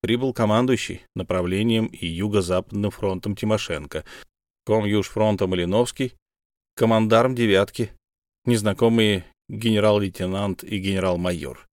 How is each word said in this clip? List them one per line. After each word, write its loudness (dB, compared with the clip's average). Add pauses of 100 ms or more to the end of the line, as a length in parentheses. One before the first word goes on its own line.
Прибыл -2
командующий 0 (120)
направлением 0
и -10
юго-западным -2
фронтом -4
Тимошенко, -4 (640)
комюжфронта 0
Малиновский, -2 (600)
командарм 4
«девятки», 2 (520)
незнакомые 2 (240)
генерал-лейтенант 0
и -6
генерал-майор. -2